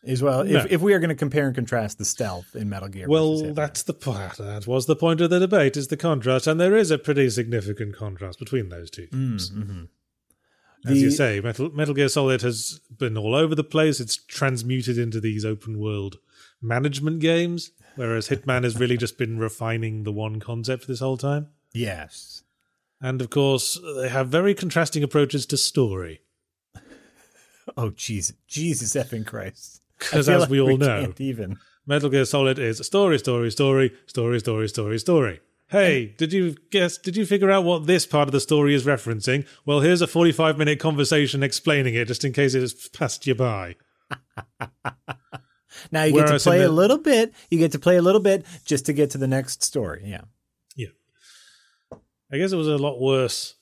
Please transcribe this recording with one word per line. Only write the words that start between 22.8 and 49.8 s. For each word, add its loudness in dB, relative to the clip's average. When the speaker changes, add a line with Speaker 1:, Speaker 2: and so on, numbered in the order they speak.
Speaker 2:
And -6
of -6
course, 0
they -2
have -2
very 2
contrasting -2
approaches 0
to -4
story. -2
Speaker 1:
Oh, -4
Jesus, -8
Jesus -4
effing -4
Christ. -14
I -10
Speaker 2:
'Cause 0
Speaker 1:
feel 6
Speaker 2:
as 6
Speaker 1:
like 2
Speaker 2:
we 4
all 4
Speaker 1:
we 6
Speaker 2:
know, 2
Speaker 1:
can't -8
even. -6
Speaker 2:
Metal 0
Gear 4
Solid 0
is -4
story, 4
story, 0
story, 4
story, -2
story, -2
story, -4
story. 2
Hey, 2
did -2
you 0
guess, 2
did -8
you 0
figure 2
out 4
what 0
this 4
part 2
of -2
the 4
story 4
is 2
referencing? 0
Well, 2
here's 4
a 2
forty-five 4
minute 0
conversation 2
explaining 0
it, 0
just -4
in -2
case 2
it's -2
passed -6
you 0
by. -4
<laughs> -14
Speaker 1:
Now 0
you 4
get 8
Speaker 2:
Whereas 4
Speaker 1:
to 6
Speaker 2:
in 6
Speaker 1:
play 8
a 6
Speaker 2:
the 4
Speaker 1:
little 6
bit. 2
You 2
get 4
to -6
play 4
a 6
little 4
bit 2
just -2
to -2
get 2
to -8
the -2
next -2
story. -6